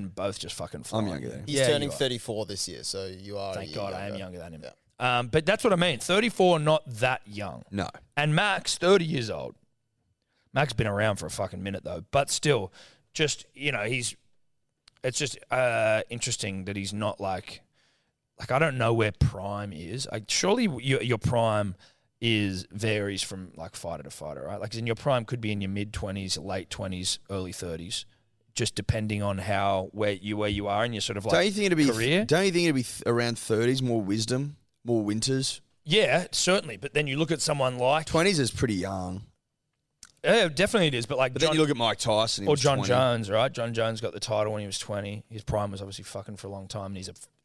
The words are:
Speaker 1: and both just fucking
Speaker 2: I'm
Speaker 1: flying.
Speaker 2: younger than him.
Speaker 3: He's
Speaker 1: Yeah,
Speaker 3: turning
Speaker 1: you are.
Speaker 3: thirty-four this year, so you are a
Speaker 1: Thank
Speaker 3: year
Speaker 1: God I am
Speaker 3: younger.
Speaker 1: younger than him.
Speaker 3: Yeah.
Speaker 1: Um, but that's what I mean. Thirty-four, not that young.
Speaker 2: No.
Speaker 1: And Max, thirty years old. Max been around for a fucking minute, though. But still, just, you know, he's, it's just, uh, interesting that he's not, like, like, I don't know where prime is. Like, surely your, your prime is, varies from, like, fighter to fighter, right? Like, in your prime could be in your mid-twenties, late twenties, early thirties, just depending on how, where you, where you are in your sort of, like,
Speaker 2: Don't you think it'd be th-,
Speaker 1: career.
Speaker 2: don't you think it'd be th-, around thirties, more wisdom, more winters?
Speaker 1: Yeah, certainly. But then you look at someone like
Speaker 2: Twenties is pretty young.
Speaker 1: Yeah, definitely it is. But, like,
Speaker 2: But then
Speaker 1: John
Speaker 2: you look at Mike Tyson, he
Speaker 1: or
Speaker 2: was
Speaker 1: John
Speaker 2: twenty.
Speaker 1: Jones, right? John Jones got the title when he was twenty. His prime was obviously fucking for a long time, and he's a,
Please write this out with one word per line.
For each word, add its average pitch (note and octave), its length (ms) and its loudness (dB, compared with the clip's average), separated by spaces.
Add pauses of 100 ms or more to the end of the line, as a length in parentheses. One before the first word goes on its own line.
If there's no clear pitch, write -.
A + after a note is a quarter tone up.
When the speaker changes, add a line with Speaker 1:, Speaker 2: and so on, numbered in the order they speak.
Speaker 1:
and F2+ 100 -12
both G2 240 -4
just - 160 -10
fucking F2 240 -10
Speaker 2:
I'm A#1+ 60 -14
Speaker 1:
flying. A2 240 -2
Speaker 2:
younger C2+ 200 -6
than B1 120 -10
him. G2 80 -12
Speaker 3:
He's D3 100 0
Speaker 1:
Yeah, C3 80 4
Speaker 3:
turning C#3+ 220 2
Speaker 1:
you - 60 -6
are. - 40 -8
Speaker 3:
thirty-four A#2+ 480 -2
this G2+ 220 -6
year, C#2 160 -12
so F#2+ 220 -6
you F#2+ 300 -12
are G2 140 -6
a F#2+ 60 -6
Speaker 1:
Thank F#2+ 140 -8
Speaker 3:
year - 60 -10
Speaker 1:
God G2+ 160 -6
I F#2 140 -8
am G2+ 80 -8
Speaker 3:
younger. G2 40 -8
Speaker 1:
younger F#2 200 -10
than E2+ 160 -12
him. D2 80 -16 (380)
Speaker 3:
Yeah. B2 180 2
Speaker 1:
Um, B2 80 -2
but D3+ 180 2
that's G3 200 2
what A3 100 6
I - 20 4
mean. E3 220 2
Thirty-four, F#3 640 4
not D3+ 240 4 (160)
that B2+ 260 2
young. G2+ 440 -8
Speaker 2:
No. G2 180 -2 (280)
Speaker 1:
And D3+ 180 2
Max, F#3+ 440 0
thirty F#3 260 6
years C#3 240 -2
old. C#2 280 -8 (1000)
Max C3+ 180 2
been A2+ 140 2
around G#2 300 2
for E2 100 -8
a D#2+ 40 -6
fucking F#2 320 -6
minute, G2 220 -6
though. E2 260 -8
But C#3+ 200 2
still, C3+ 420 0 (400)
just, - 320 -2 (100)
you C#3 180 -4
know, G#2+ 100 -2
he's, A#2+ 320 -2 (880)
it's B2+ 160 -2
just, D3 180 -2 (140)
uh, A2+ 600 4
interesting G2+ 560 -4
that G2+ 100 -4
he's G2 180 -4
not, G#2 260 -2
like, F#2+ 420 -6 (800)
like, - 100 -6
I B2+ 80 4
don't D3+ 180 2
know A#2 160 4
where G#2+ 200 4
prime G2+ 600 0
is. F2 380 -8
Like, A2 180 -8
surely G#3+ 360 2 (160)
your, C3 220 2
your A#2 160 2
prime G#2+ 580 2 (440)
is, G#2 520 2
varies G2+ 500 0
from, F#2 340 -10
like, E2 200 -12
fighter E2 260 -8
to C#2 80 -14
fighter, D2 340 -10
right? G2 160 -8
Like, G#2+ 140 -8
in A2+ 120 -4
your A2+ 100 -2
prime B2+ 280 0
could B2 160 -6
be G#2+ 120 -2
in G2+ 80 -2
your G2 100 -2
mid-twenties, G2 680 -4
late F#2+ 300 -6
twenties, F#2 500 -4 (120)
early F#2+ 220 -4
thirties, E2+ 520 -8 (500)
just A#2 200 -2
depending G#2 480 -2
on G2+ 160 0
how, G2 540 0
where G#2 200 0
you, G2+ 240 -4
where G#2 120 2
you G2+ 180 0
are G2+ 180 2
in A#2+ 80 -2
your G#2 100 -2
sort A2 160 -4
of, G2 60 -6
like, A2 100 2
Speaker 2:
Don't F3 120 4
you G#3+ 60 2
think G#3 140 0
it'd F3 120 4
be D3+ 60 6
th-, B2+ 100 4
Speaker 1:
career. C#3 300 2
Speaker 2:
don't F3+ 200 4
you G3 80 4
think F3 120 4
it'd D#3+ 100 4
be B2+ 80 2
th-, - 240 -8
around A#2 320 2
thirties, A#2+ 420 2
more A#2 220 2
wisdom, A#2 540 0 (280)
more A#2 180 2
winters? B2 580 0 (240)
Speaker 1:
Yeah, E3+ 480 4
certainly. F3 440 0
But C#3 180 -10
then D3 120 2
you C#3 120 -2
look D#3+ 120 2
at D#3 100 0
someone C3 380 0
like C#3+ 280 2
Speaker 2:
Twenties E3+ 340 4
is A#2+ 100 2
pretty A#2 240 0
young. F#2 480 -4 (1000)
Speaker 1:
Yeah, F#3+ 240 6
definitely F3+ 400 2
it C#3 60 0
is. A#2 120 -2
But, C3+ 120 -2
like, C3 140 2
Speaker 2:
But B2+ 100 -2
then D#3+ 60 6
Speaker 1:
John D#3 80 4
Speaker 2:
you D#3 60 4
look D3 80 4
at C#3+ 60 2
Mike A2+ 220 2
Tyson, G#2+ 460 2
he G2 40 2
Speaker 1:
or D3+ 40 6
Speaker 2:
was D3 80 4
Speaker 1:
John C3+ 180 4
Speaker 2:
twenty. G2 100 0
Speaker 1:
Jones, B2 420 4
right? A2+ 220 4
John A#2 220 -4
Jones A2+ 260 0
got A2 120 -4
the - 80 -8
title G#2+ 320 0
when G#2+ 80 -4
he G#2 60 -6
was F#2+ 120 -6
twenty. G2+ 500 -6
His A2 160 -12
prime G#2 280 -2
was G2 80 -10
obviously G2 240 -12
fucking G2+ 320 -10
for - 100 -14
a G2 40 -8
long G2 180 -10
time, G2 180 -8
and G2 100 -8
he's F#2 120 -10
a, F2+ 60 -14 (300)